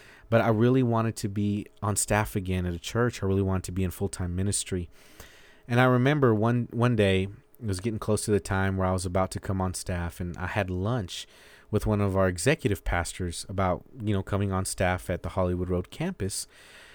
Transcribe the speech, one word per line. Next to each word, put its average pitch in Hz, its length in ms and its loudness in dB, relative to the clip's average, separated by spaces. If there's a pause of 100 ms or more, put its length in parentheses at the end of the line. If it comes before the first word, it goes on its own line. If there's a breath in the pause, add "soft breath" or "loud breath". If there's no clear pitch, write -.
(300 loud breath)
But 117 100 6
I 104 80 2
really 120 360 4
wanted 113 340 0
to - 100 -4
be 101 380 -2 (160)
on 101 160 0
staff 107 400 0
again 92 280 -2
at 87 80 -2
a 85 60 -6
church. 117 420 -2
I 101 40 -4
really 98 160 2
wanted 95 220 0
to - 100 -10
be 95 100 -2
in 90 80 -2
full-time 92 420 -6
ministry. 98 560 -2 (760 loud breath)
And 120 120 2
I 127 60 8
remember 127 500 4
one, 117 360 2
one 120 240 2
day, 98 340 4 (320)
it 117 40 -10
was 95 140 -2
getting 110 200 -4
close - 260 0
to 113 60 0
the 101 80 4
time 95 380 0
where 92 100 2
I 92 40 2
was 90 140 -2
about 92 260 0
to - 80 -6
come 95 220 -2
on 92 120 -2
staff, 87 460 -6
and 87 180 -6
I 90 100 -6
had 92 220 -2
lunch 95 560 -4 (440 loud breath)
with 104 160 0
one 107 160 2
of 98 160 2
our 95 100 6
executive 95 560 0
pastors 87 640 -4
about, 92 360 0 (200)
you 104 100 0
know, 98 100 2
coming 101 280 -2
on 92 140 0
staff 90 440 -2
at 87 140 -4
the 90 60 -6
Hollywood 90 400 0
Road 90 200 -2
campus. 156 560 -6 (500 loud breath)